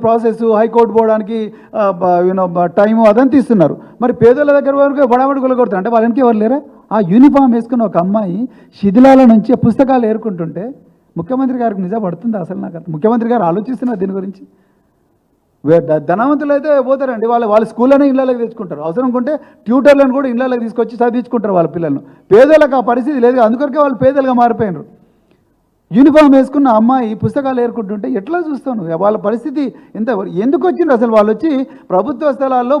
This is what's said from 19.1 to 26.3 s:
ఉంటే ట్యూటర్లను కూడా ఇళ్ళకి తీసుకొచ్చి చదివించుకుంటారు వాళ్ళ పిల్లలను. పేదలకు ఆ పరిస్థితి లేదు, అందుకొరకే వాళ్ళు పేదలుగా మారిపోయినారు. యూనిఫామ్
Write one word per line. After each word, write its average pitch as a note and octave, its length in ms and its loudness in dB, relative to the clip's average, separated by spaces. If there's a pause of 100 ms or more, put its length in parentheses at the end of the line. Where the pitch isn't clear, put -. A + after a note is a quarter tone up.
ఉంటే B3+ 140 -4 (340)
ట్యూటర్లను C4+ 500 4
కూడా C#4 160 -2
ఇళ్ళకి B3 320 -2
తీసుకొచ్చి A3+ 360 -6
చదివించుకుంటారు A#3+ 580 -2
వాళ్ళ D#3+ 160 0
పిల్లలను. D#3 260 -4 (300)
పేదలకు C#4 480 6
ఆ - 20 0 (100)
పరిస్థితి C4 340 -2
లేదు, B3+ 220 2
అందుకొరకే B3+ 360 -2
వాళ్ళు C4+ 200 -2
పేదలుగా C4 380 0
మారిపోయినారు. G#3+ 440 -2 (1120)
యూనిఫామ్ D4 380 6